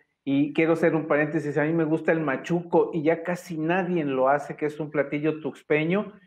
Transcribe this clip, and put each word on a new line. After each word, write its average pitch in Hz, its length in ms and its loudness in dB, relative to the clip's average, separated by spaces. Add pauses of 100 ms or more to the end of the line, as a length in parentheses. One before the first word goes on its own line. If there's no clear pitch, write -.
(240)
Y 143 280 2
quiero 165 220 4
hacer 160 200 2
un 156 120 -2
paréntesis, 151 500 0
a 151 80 2
mí 156 80 0
me 165 120 2
gusta 156 280 0
el 165 80 2
machuco 160 720 0
y 165 100 -2
ya 165 200 2
casi 175 340 -6
nadie 170 480 0
lo 131 240 2
hace, 147 280 0
que 151 100 -4
es 147 120 -6
un 151 120 -6
platillo 151 500 -2
tuxpeño 160 720 -2 (140)